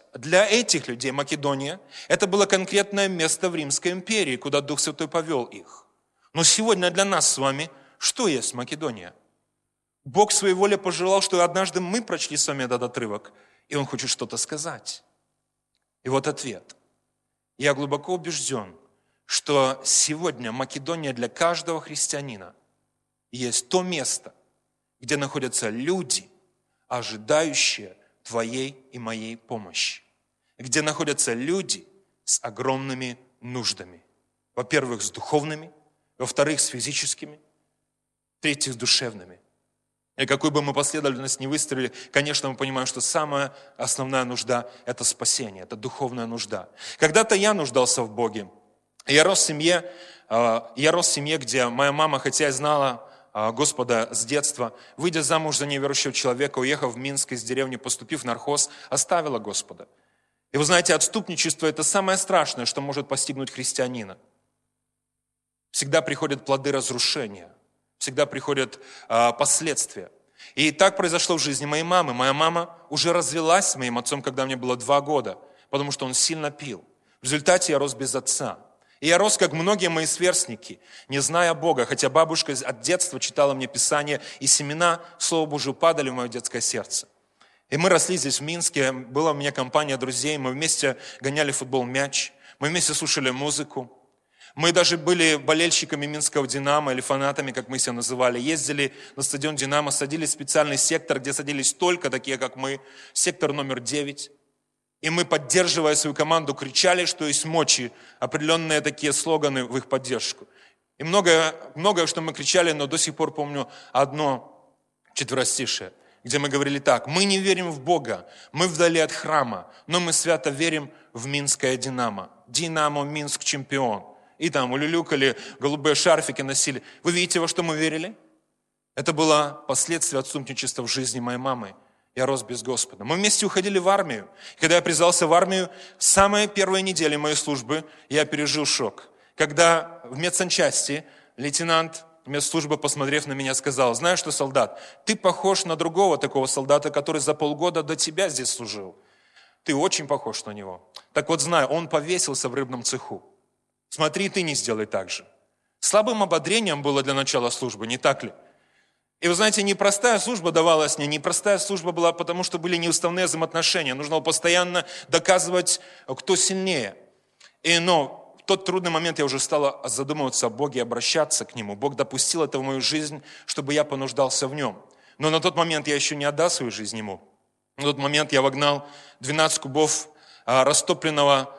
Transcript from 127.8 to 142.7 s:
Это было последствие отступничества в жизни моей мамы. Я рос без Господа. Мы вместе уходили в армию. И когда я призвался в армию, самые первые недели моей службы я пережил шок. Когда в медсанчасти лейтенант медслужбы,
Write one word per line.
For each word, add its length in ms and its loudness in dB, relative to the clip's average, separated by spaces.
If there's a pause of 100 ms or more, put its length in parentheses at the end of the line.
Это 180 -2
было 540 2
последствие 540 -2
отступничества 640 -6
в 20 -10
жизни 320 -4
моей 200 -4
мамы. 360 -6 (400)
Я 100 -2
рос 200 0
без 180 -8
Господа. 420 -6
Мы 120 -2
вместе 300 2
уходили 340 0
в 80 0
армию. 400 0 (280)
И 40 -14
когда 160 6
я 60 4
призвался 440 4
в 60 4
армию, 380 4 (280)
самые 480 6
первые 360 2
недели 340 2
моей 180 0
службы 500 -2 (240)
я 160 2
пережил 400 -2
шок. 440 -2 (260)
Когда 680 4
в 120 -12
медсанчасти 880 0 (320)
лейтенант 680 0 (200)
медслужбы, 540 -2